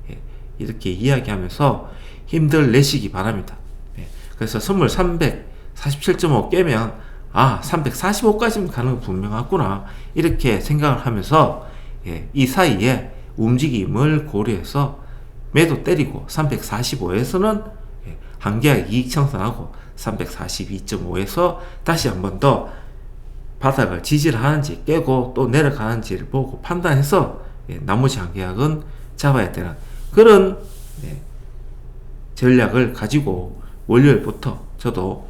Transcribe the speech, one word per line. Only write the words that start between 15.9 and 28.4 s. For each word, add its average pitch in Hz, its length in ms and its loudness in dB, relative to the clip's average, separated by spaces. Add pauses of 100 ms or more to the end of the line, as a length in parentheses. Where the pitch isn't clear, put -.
삼백사십오에서는, 131 1400 0 (440)
예, 80 100 -12 (220)
한계약 104 520 2
이익 123 180 0
청산하고 113 640 -2 (220)
삼백사십이 92 920 -6
점 87 220 -4
오에서 101 540 0 (220)
다시 - 240 0
한 92 140 -2
번 95 180 -4
더 131 300 4 (880)
바닥을 104 420 0
지지를 147 400 2
하는지 143 440 0
깨고 131 500 0
또 127 120 2
내려가는지를 117 800 0
보고 - 340 -4
판단해서, 170 800 2 (280)
예, 87 100 -8
나머지 113 380 2
한계약은 95 640 -2 (360)